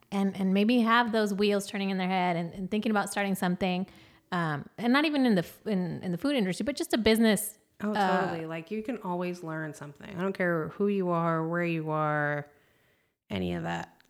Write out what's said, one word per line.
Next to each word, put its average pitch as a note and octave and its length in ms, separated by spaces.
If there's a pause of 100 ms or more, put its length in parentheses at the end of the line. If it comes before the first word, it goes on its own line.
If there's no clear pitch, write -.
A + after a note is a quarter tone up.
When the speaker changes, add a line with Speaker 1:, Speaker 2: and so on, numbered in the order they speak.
(120)
Speaker 1:
and, G3 260
and F#3+ 160
maybe G#3+ 280
have A3+ 300
those G#3+ 220
wheels G3+ 340
turning G3 220
in F#3+ 80
their F#3 100
head F3+ 300
and, E3+ 160
and F#3 180
thinking G#3+ 200
about G3+ 180
starting G3 260
something, F3+ 500 (460)
um, E3 340 (120)
and A#3+ 160
not D4 120
even D4 200
in A3 100
the F#3 80
f-, - 240
in, F3+ 360
in F#3 100
the F3 40
food C#4+ 180
industry, F#3+ 280
but C#4 140
just - 160
a D#4 40
business. A3 600 (240)
Speaker 2:
Oh, G#3 120
Speaker 1:
Uh, F#3 340
Speaker 2:
totally. E3 180
Like, E3 240
you G#3+ 140
can A#3+ 160
always F3+ 440
learn D#3 300
something. - 440
I E3+ 40
don't F#3+ 160
care E3+ 380
who G3+ 120
you G3 220
are, E3 380
where E3+ 180
you D#3+ 260
are, D3+ 560 (840)
any F#2 240
of E2+ 100
that. - 460